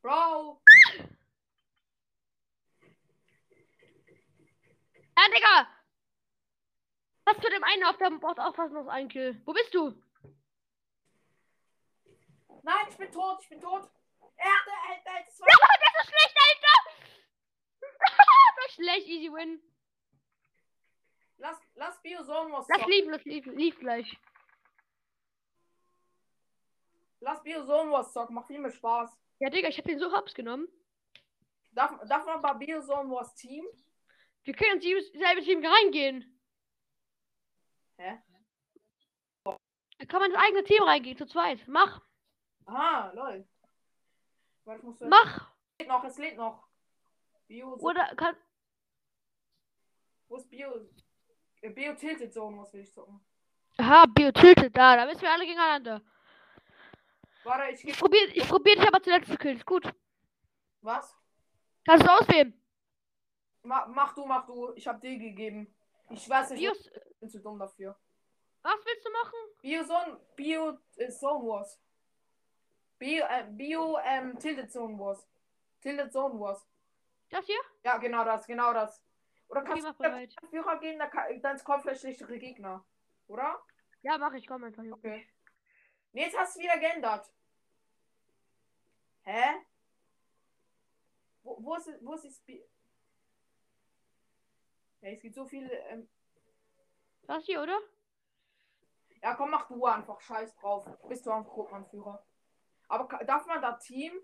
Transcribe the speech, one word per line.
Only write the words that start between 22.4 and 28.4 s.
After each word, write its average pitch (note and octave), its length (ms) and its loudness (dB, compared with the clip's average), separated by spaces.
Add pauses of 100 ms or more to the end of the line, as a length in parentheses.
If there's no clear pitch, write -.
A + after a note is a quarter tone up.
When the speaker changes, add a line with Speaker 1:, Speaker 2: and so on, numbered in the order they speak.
Speaker 1:
Wars C#4 160 -12
Speaker 2:
Lass E4+ 120 2
Speaker 1:
zocken. F4 120 -2
Speaker 2:
lieben, G4 200 2
lass D#4 120 -10
lieben, C#4 340 -14
lief D#4 220 -4
gleich. A#3 380 -10 (3000)
Speaker 1:
Lass D4 220 -10
Bio D4+ 220 -12
Zone D4+ 260 -2
Wars B3+ 220 -4
zocken, A#3+ 220 -10
macht A#3+ 120 -14